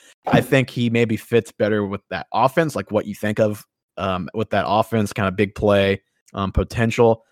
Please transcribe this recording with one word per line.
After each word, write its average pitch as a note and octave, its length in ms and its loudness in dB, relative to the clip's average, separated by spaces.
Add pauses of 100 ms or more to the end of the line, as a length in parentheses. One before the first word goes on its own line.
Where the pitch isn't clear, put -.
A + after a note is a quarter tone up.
(280)
I A#2+ 140 4
think C3 280 2
he A#2+ 200 -2
maybe A#2 260 2
fits A2+ 360 -2
better G#2 340 0
with G2 240 -6
that F#2 240 -8
offense, C#3 420 0
like G2+ 160 -6
what G#2 140 0
you G2+ 100 -10
think G#2 240 -4
of, G#2+ 260 0 (320)
um, F#2 360 -4
with G#2+ 160 -6
that F#2+ 180 0
offense, G#2+ 460 0
kinda F#2+ 180 -2
big G2+ 240 -2
play, G2 460 2 (320)
um, G2 180 -4
potential. A2+ 800 2